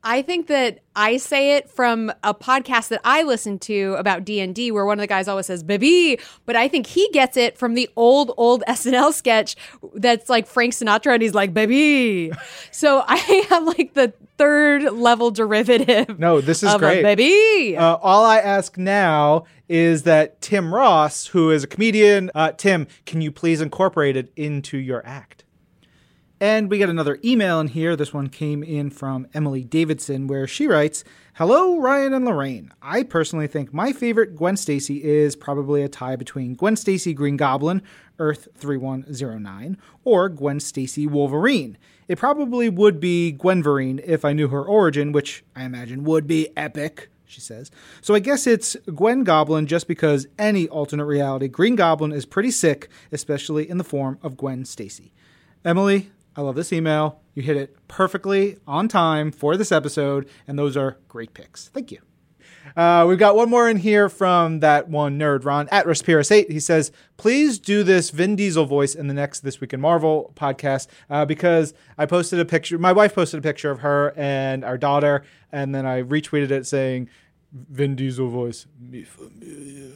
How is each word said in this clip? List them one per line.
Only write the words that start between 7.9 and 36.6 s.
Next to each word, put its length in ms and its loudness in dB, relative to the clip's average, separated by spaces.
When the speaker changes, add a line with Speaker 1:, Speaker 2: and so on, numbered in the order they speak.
Speaker 1:
old, 420 4
old 260 2
<laughs> 40 -6
S 180 -4
N 80 0
L 180 4
sketch 440 0
that's, 340 0
like, 160 2
Frank 280 -2
Sinatra, 420 0
and 80 2
he's 100 0
like, 220 0
"Baby." 760 2
Speaker 2:
<laughs> 200 -20
Speaker 1:
So 360 2
I 420 2
am, 160 4
like, 300 -2
the 180 2
third 540 4
level 400 2
derivative 880 2
Speaker 2:
No, 220 4
this 200 0
is 120 2
Speaker 1:
of 80 2
a 40 4
Speaker 2:
great. 180 4
Speaker 1:
baby. 720 4
Speaker 2:
Uh, 180 4
all 300 6
I 140 8
ask 380 0
now 680 2
is 340 2
that 380 4
Tim 340 -2
Ross, 520 4
who 240 2
is 120 2
a 40 -10
comedian, 680 4
uh, 160 0
Tim, 340 0
can 160 -6
you 100 -4
please 300 -2
incorporate 560 -2
it 180 -8
into 420 -8
your 280 -6
act? 400 -20
And 280 2
we 100 0
got 100 2
another 340 -2
email 380 2
in 60 -2
here. 280 -2
This 180 -4
one 140 -6
came 340 -6
in 280 -6
from 440 -8
Emily 300 -4
Davidson, 640 -4
where 200 -4
she 200 -4
writes, 380 0
"Hello, 440 2
Ryan 340 0
and 120 -2
Lorraine. 460 -4
I 220 -4
personally 440 -2
think 260 -8
my 200 -4
favorite 420 0
Gwen 220 -2
Stacy 440 -4
is 360 2
probably 440 -2
a 60 -2
tie 300 -8
between 380 -10
Gwen 200 0